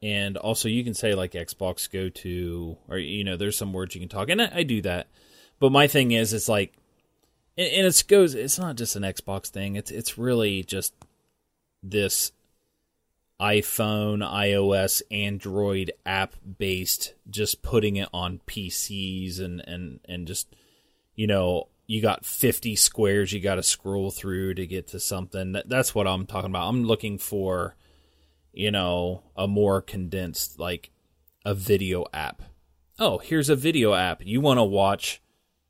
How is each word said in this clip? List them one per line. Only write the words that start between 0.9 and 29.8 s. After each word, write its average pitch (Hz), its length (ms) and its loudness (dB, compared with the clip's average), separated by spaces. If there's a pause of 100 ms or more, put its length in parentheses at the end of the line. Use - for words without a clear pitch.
say, 107 220 0
like, 92 160 -2
Xbox 90 580 -6
go 92 200 -4
to, 87 680 -6 (100)
or, 92 100 -8
you 92 260 -6
know, 95 140 -4
there's 101 200 -2
some 98 160 -6
words 92 220 -6
you 87 60 -12
can 90 80 -10
talk. 104 200 -4
And 202 120 2
I, 196 120 0
I 175 100 0
do 120 180 0
that. 90 260 -4 (520)
But 135 120 6
my 143 160 8
thing 131 240 4
is, 113 220 4
it's 110 160 0
like, 101 240 2 (840)
and, 175 100 0
and 185 200 4
it's - 160 6
goes, 185 320 8
it's 131 240 -2
not 170 160 -4
just 117 200 -4
an 101 80 -2
Xbox 95 440 -6
thing. 98 280 -6
It's, 104 160 -8
it's - 260 -6
really 110 460 2
just 92 300 -6 (880)
this 98 500 0 (1080)
iPhone, 107 840 0
I 101 280 0
O 98 180 4
S, 95 300 2 (100)
Android 101 800 -2 (140)
app-based, 95 1080 -4 (160)
just 104 320 -4
putting 107 360 0
it 98 160 -4
on 90 320 -6
P 95 240 -8
Cs 92 720 -6
and, 90 280 -8
and, 87 400 -12
and 87 180 -8
just, - 300 -8 (600)
you 110 120 0
know, 90 400 2 (180)
you 110 160 -2
got 107 240 2
fifty 113 500 0
squares 101 580 4
you 101 80 -4
gotta 95 200 0
scroll 98 480 -2
through 95 440 -4
to 92 120 -6
get 90 220 -8
to 92 120 -12
something. 92 520 -4
That, 95 160 -6
that's 127 260 0
what 101 140 2
I'm 92 180 0
talking 95 240 -6
about. 90 200 -2
I'm 120 160 0
looking 107 320 0
for, 92 580 -4 (800)
you 104 180 -2
know, 90 520 0 (120)
a 98 120 0
more 101 340 4